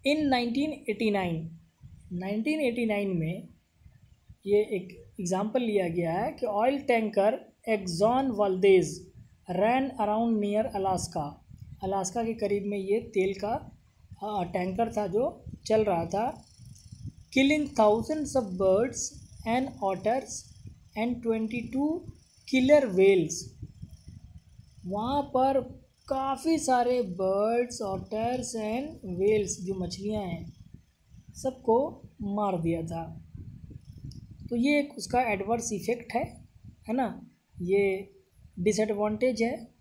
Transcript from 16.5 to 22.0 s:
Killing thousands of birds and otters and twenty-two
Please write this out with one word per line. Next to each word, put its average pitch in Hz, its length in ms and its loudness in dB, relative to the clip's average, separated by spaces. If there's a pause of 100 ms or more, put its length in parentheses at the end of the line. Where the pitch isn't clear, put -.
Killing 285 320 4
thousands 226 680 2
of 226 100 0 (140)
birds 196 400 4 (460)
and 254 200 0 (160)
otters 208 480 -2 (680)
and 240 160 0 (120)
twenty-two 240 720 -2 (540)